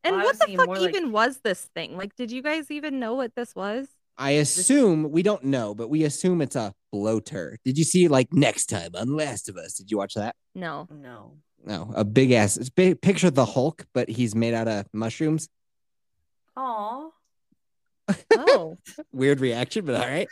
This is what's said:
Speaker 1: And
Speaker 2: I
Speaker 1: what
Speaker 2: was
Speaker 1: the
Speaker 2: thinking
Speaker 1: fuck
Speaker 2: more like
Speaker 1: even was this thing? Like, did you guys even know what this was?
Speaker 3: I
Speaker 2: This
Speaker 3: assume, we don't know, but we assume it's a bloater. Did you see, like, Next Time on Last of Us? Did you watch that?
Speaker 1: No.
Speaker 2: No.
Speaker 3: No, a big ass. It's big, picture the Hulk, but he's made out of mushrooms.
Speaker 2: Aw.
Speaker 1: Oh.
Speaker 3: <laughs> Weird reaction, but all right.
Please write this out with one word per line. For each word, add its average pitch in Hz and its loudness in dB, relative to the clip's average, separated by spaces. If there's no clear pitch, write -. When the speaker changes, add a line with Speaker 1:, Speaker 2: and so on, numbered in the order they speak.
Speaker 1:
And 381 0
Speaker 2:
I 370 0
Speaker 1:
what 427 2
Speaker 2:
was 539 2
Speaker 1:
the - 4
Speaker 2:
thinking 381 -6
Speaker 1:
fuck 415 6
Speaker 2:
more 381 -4
like 359 0
Speaker 1:
even 330 -2
was 226 0
this 196 -4
thing? 165 -10
Like, 202 -10
did 233 -8
you 254 -8
guys 302 -4
even 294 -6
know 226 -4
what 247 -6
this 240 -10
was? 214 -8
Speaker 3:
I 139 0
Speaker 2:
This 147 2
Speaker 3:
assume, 175 4
we 165 2
don't 196 0
know, 120 -2
but 113 -8
we 156 2
assume 170 0
it's 135 -4
a 107 -4
bloater. 104 -4
Did 131 0
you 160 4
see, 180 4
like, 135 4
Next 139 2
Time 98 -6
on 120 -4
Last 131 -6
of 92 -14
Us? 82 -16
Did 101 -10
you 107 0
watch 98 -4
that? 107 -6
Speaker 1:
No. 160 -12
Speaker 2:
No. 123 -20
Speaker 3:
No, 98 -8
a 107 -2
big 127 4
ass. 107 4
It's 127 -10
big, 185 4
picture 180 4
the 131 4
Hulk, - -2
but 123 -2
he's 123 -2
made 117 0
out 113 -2
of 101 -4
mushrooms. 156 -2
Speaker 2:
Aw. 254 -8
Speaker 1:
Oh. 185 2
Speaker 3:
<laughs> - -18
Weird 135 2
reaction, 123 -2
but 127 0
all 113 0
right. 143 -4